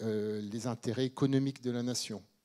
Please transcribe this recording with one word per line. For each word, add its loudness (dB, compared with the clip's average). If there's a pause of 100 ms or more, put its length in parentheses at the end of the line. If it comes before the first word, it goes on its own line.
euh, 0
les -6
intérêts 0
économiques 2
de 0
la 0
nation. -4 (240)